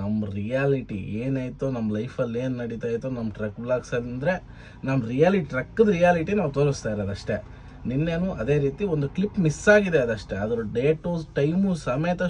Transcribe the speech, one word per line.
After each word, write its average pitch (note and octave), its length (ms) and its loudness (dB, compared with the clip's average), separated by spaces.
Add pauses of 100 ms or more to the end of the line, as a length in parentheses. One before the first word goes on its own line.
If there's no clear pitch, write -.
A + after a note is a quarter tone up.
ನಮ್ಮ G#2+ 320 0
ರಿಯಾಲಿಟಿ B2 600 0
ಏನಾಯ್ತೋ, B2+ 760 -4
ನಮ್ಮ A2 260 -2
ಲೈಫಲ್ಲಿ A#2+ 420 -4
ಏನ್ B2+ 220 -2
ನಡೀತಾ A#2 260 -6
ಇತ್ತೋ, A#2 220 -4
ನಮ್ಮ A#2 280 -4
ಟ್ರಕ್ G#2+ 220 -6
ವ್ಲಾಗ್ಸ್ B2 340 -2
ಅಂದ್ರೆ B2 400 -2 (500)
ನಮ್ಮ C3 240 0
ರಿಯಾಲಿಟಿ, D#3+ 380 4
ಟ್ರಕ್‌ದ C3+ 440 2
ರಿಯಾಲಿಟಿ F3 520 4
ನಾವು D3+ 100 0
ತೋರಿಸ್ತಾ C#3 440 0
ಇರೋದಷ್ಟೇ. G2 420 -4 (540)
ನಿನ್ನೆನೂ E3+ 400 0
ಅದೇ C#3 340 0
ರೀತಿ C#3 180 -2 (120)
ಒಂದು C#3 140 0
ಕ್ಲಿಪ್ G#3 300 -2
ಮಿಸ್ D#3 360 4
ಆಗಿದೆ, F#3 300 4
ಅದಷ್ಟೇ. A2 300 -4
ಅದ್ರ A2 240 0 (200)
ಡೇಟು, D#3+ 560 0
ಟೈಮು F3 400 2
ಸಮೇತ, F3 540 -2